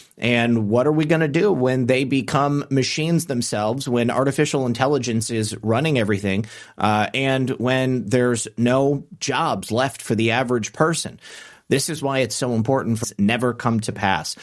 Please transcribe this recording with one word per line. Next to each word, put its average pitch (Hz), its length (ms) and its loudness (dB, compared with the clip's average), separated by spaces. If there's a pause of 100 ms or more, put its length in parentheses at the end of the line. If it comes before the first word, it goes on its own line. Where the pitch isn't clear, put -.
(180)
And 117 500 2
what 123 180 2
are 151 60 2
we 156 140 2
gonna 160 220 2
do 170 220 2
when 127 360 2
they 127 180 2
become 139 640 0
machines 156 560 0
themselves, 120 640 -2
when 120 220 2
artificial 135 560 0
intelligence 120 640 0
is 110 320 -2
running 127 360 2
everything, 101 460 0 (320)
uh, 107 380 2
and 131 360 0
when 127 560 0
there's 123 400 2 (120)
no 135 480 2 (120)
jobs 131 540 -2
left 165 300 -2
for - 120 -2
the 113 180 2
average 120 420 0
person? 160 440 -2 (520)
This 131 180 2
is 151 140 -6
why 135 160 0
it's 117 160 0
so 123 200 -2
important 110 440 0
for - 80 -4
it - 100 -12
to 101 60 0
never 120 320 2
come 113 260 0
to - 120 -4
pass. - 500 0